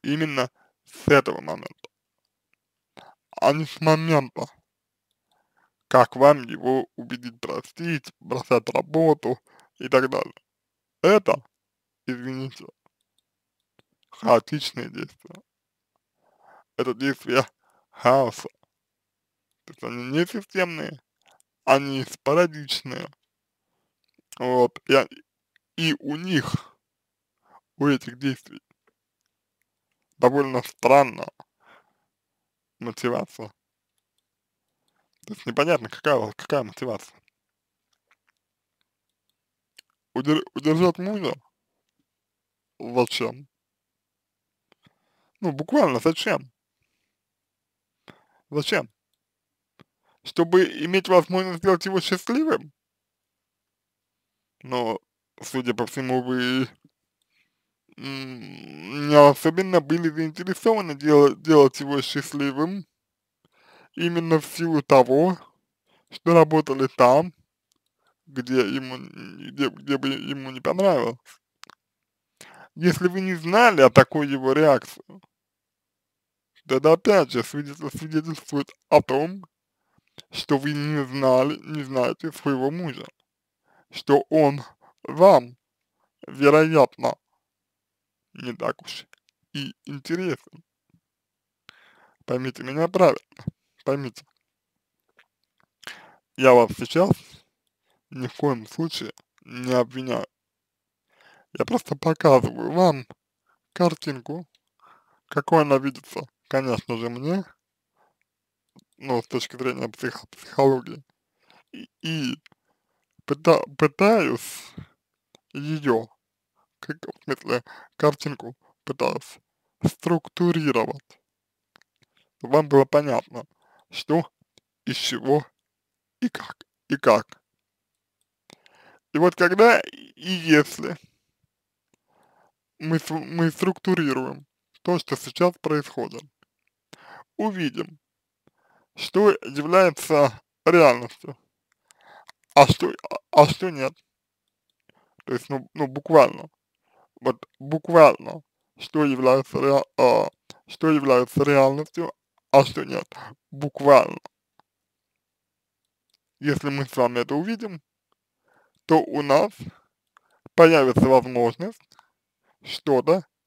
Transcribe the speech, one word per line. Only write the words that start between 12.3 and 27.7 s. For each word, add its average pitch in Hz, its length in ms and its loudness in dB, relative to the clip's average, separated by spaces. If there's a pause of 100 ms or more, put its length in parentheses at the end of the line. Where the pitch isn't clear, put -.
хаотичные - 800 -2
действия. - 520 -18 (1300)
Это 123 180 -4
действия 127 520 -2 (460)
хаоса. 127 580 2 (1160)
То - 80 -20
есть - 100 -20
они 120 200 -10 (140)
не 170 80 0
системные, 170 720 -8 (640)
они 135 400 0
спорадичные. 147 1040 -4 (1300)
Вот. 127 420 0 (100)
И, 135 180 4 (680)
и 160 220 0
у 147 160 -10
них, 170 600 -4 (1000)